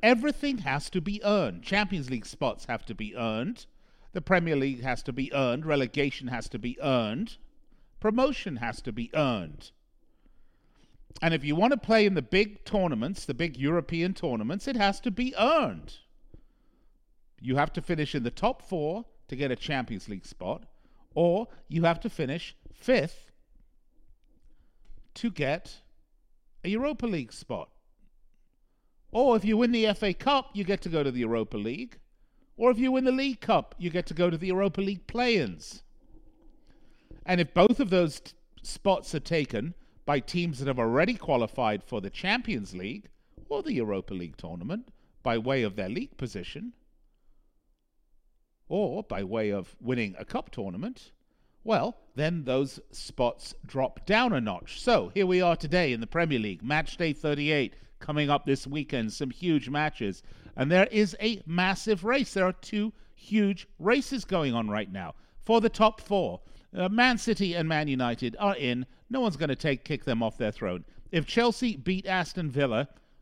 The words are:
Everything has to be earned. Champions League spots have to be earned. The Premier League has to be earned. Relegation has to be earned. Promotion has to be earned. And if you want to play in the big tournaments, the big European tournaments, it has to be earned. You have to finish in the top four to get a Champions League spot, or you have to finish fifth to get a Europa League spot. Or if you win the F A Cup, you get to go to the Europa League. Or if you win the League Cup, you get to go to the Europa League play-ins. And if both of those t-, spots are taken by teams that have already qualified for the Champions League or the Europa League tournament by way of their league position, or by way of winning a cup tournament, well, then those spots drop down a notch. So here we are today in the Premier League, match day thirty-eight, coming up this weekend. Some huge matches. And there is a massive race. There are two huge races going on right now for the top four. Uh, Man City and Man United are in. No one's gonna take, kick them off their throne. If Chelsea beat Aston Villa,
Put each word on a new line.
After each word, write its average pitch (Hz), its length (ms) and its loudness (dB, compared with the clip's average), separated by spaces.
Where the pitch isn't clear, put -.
Everything 254 560 4
has 147 320 -4
to 180 120 -2
be 208 200 -4
earned. 175 400 2
Champions 190 460 -2
League 120 160 -4
spots - 400 -4
have 117 220 -6
to 110 80 -8
be 107 200 -8
earned. 117 520 -4
The 175 80 -4
Premier 170 340 2
League 135 260 0
has 127 200 -2
to 139 100 -6
be 135 220 -2
earned. 135 320 0
Relegation 143 600 0
has 120 200 -6
to 123 100 -8
be 120 220 -8
earned. 131 560 0
Promotion 220 560 0
has 117 240 -6
to 120 120 -8
be 117 220 -6
earned. 110 580 -2
And 165 140 2
if 147 100 -2
you 147 100 0
want 214 180 4
to 277 40 2
play 220 300 4
in 196 80 2
the 151 80 0
big 202 420 0
tournaments, 165 640 0
the 135 80 -2
big 147 240 -4
European 170 560 0
tournaments, 127 520 -2
it 269 100 -2
has 196 240 2
to 247 100 -2
be 247 260 -2
earned. 214 640 2
You 127 140 0
have 147 180 2
to 165 80 -4
finish 156 320 -2
in 135 80 0
the 120 80 -2
top 240 320 0
four 175 420 -4
to 131 100 -10
get 135 140 0
a 123 60 -2
Champions 120 500 -4
League 98 200 -10
spot, - 380 -6
or 175 340 2
you 165 180 0
have 170 140 4
to - 120 -4
finish 151 440 -6
fifth - 600 0
to 233 160 -2
get 151 480 -4
a 175 60 -4
Europa 247 380 -2
League 165 260 -4
spot. - 380 -8
Or 247 220 6
if 220 80 4
you 214 140 4
win 240 160 6
the 226 140 4
F 202 160 2
A 196 100 2
Cup, 269 400 2
you 202 100 -4
get 190 200 0
to 180 80 -6
go 160 120 2
to 139 80 2
the 123 100 -2
Europa 113 360 0
League. 120 420 -6
Or 233 120 6
if 220 80 4
you 254 140 4
win 262 120 2
the 254 80 4
League 262 280 0
Cup, - 380 2
you 175 100 -2
get 170 180 -2
to 170 80 -6
go 175 140 4
to 165 80 0
the 180 120 -4
Europa 196 340 2
League 196 240 -4
play-ins. 202 760 0
And 180 160 4
if 160 140 0
both 214 260 6
of 240 80 0
those 175 320 2
t-, - 120 -20
spots - 520 0
are 151 60 -2
taken 151 520 -2
by 143 160 2
teams 170 380 -2
that 135 100 -4
have 131 100 0
already 123 360 4
qualified 113 680 0
for 107 200 -6
the 95 80 -8
Champions 180 640 -4
League 104 340 -10
or - 140 -4
the 311 100 -4
Europa 107 400 -2
League 87 240 -8
tournament 92 520 -8
by 117 160 0
way 127 240 0
of 101 140 -2
their 95 120 -4
league 185 300 -8
position, 143 560 -10
or 175 360 -2
by 101 200 -6
way 107 280 0
of 98 280 -4
winning 117 400 -2
a 104 60 -12
cup - 260 -6
tournament, 117 600 -8
well, 220 340 0
then 156 300 0
those 135 360 0
spots - 640 -4
drop - 400 -4
down 226 260 4
a 139 80 2
notch. 101 400 -6
So 147 340 4
here 196 120 2
we 180 160 4
are 175 120 6
today 156 380 2
in 113 80 -2
the 113 60 -6
Premier 160 320 0
League, 98 240 -4
match 147 340 0
day 165 160 0
thirty-eight, 147 640 0
coming 147 300 0
up 143 160 2
this 139 200 0
weekend. 131 460 -4
Some 135 180 -4
huge 151 380 2
matches. 143 540 -2
And 135 160 2
there 190 180 8
is 214 300 2
a 214 240 -2
massive 180 600 0
race. 254 280 0
There 190 140 4
are 185 80 2
two 214 400 -4
huge 202 540 2
races 240 460 0
going 151 300 0
on 113 160 0
right 104 200 -4
now 90 240 -10
for 226 220 4
the 220 80 4
top 214 320 2
four. 185 400 -2
Uh, 185 140 0
Man 240 300 4
City 196 360 0
and 160 140 -2
Man 151 180 0
United 123 540 0
are 196 160 2
in. 127 300 -2
No 262 100 -2
one's 208 160 0
gonna 143 180 0
take, 139 300 -2
kick 147 200 -4
them 117 180 0
off 110 160 -2
their 110 120 0
throne. 90 360 -4
If 165 140 0
Chelsea 233 500 2
beat 185 300 -2
Aston 180 440 -2
Villa, 127 380 2